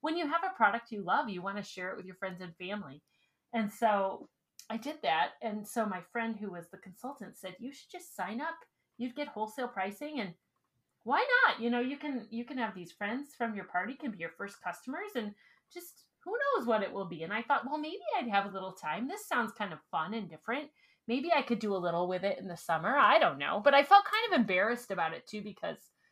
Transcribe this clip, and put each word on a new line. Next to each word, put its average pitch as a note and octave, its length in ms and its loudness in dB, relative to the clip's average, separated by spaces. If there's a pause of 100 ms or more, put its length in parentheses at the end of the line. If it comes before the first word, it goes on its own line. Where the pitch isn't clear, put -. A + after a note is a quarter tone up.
when D#4+ 160 -2
you D#4+ 100 0
have E4 160 2
a F#4+ 100 -2
product A3+ 380 4
you G3+ 100 -6
love, A3 280 2
you F3+ 120 -6
wanna G3 220 -6
share F#3 280 -8
it - 40 -8
with F3+ 100 -12
your F#3 100 -14
friends F#3 260 -8
and E3+ 160 -12
family. F3+ 440 -8 (520)
And G#3+ 180 0
so G3+ 580 2 (400)
I A3+ 60 -4
did C#4+ 280 -6
that. E3+ 380 2
And G#3+ 240 -4
so A3 200 0
my F3+ 160 -4
friend A3+ 360 -4
who G3+ 140 -8
was E3+ 180 -10
the G3 80 -18
consultant A3+ 600 -12
said, F#3 220 -10
"You C4+ 120 -10
should - 180 -20
just - 280 -16
sign G#3 240 -4
up. E4 240 -8 (320)
You'd B3 180 -6
get D4 140 -6
wholesale A3 400 -6
pricing, A3 500 -4
and F#3 160 -6 (680)
why D4+ 220 2 (220)
not? A#3+ 140 0
You A#3 80 0
know, A#3+ 100 2
you C4 180 -2
can, C4+ 340 -6
you A#3 140 -6
can C4 120 -10
have G#3 180 -2
these F3 160 -12
friends A#3+ 420 -6
from A3+ 220 -4
your F#3 100 -6
party G#3 300 -4
can C4+ 160 -8
be F3 80 -10
your E3 120 -6
first - 300 -12
customers, D#4+ 540 -8
and G#3 180 -4 (400)
just - 320 -16 (180)
who G4+ 140 -4 (180)
knows B3 120 0
what G#3+ 160 2
it F3+ 100 -4
will G3 120 -6
be." D#3+ 180 -8
And F3+ 100 -6
I A3+ 80 -2
thought, B3+ 240 0
"Well, D4 140 -4
maybe D#4+ 240 -8 (120)
I'd C#4+ 120 -2
have G3+ 180 2
a G3+ 60 -8
little F#3+ 220 -6
time. F3 340 -4
This G4+ 200 -8
sounds A#3 260 0
kind F#3+ 200 -6
of D3 160 -14
fun E3+ 240 -2
and G3+ 160 -6
different. B3 420 -6 (360)
Maybe C#4 260 2
I C#4+ 80 4
could A#3+ 180 0
do G3+ 160 0
a - 40 2
little F3 280 2
with F#3 160 -2
it G3 140 2
in F#3+ 100 -8
the E3+ 80 -8
summer." E3 420 0
I C#4 220 10
don't D#3 200 4
know. D3+ 200 0
But C#4 140 8
I C#4+ 100 10
felt G4+ 220 10
kind A4 280 0
of D4 60 6
embarrassed G#3 520 2
about E3 220 0
it - 140 -12
too, G#3+ 140 -8
because - 500 -10 (200)